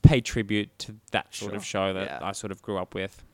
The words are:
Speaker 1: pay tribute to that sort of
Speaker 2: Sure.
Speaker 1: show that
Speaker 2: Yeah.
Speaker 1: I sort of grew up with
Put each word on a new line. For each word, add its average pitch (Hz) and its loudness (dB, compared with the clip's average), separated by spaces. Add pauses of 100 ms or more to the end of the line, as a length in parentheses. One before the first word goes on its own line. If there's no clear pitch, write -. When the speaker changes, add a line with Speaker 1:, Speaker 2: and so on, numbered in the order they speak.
Speaker 1:
pay 139 10
tribute 104 -4
to 107 -14 (160)
that - -4
sort 104 -8
of 101 -8
Speaker 2:
Sure. 98 -2
Speaker 1:
show 95 -2
that 95 -6
Speaker 2:
Yeah. 64 -10 (100)
Speaker 1:
I 98 -6
sort 98 -10
of - -12
grew 101 -6
up 92 -8
with 95 -8 (120)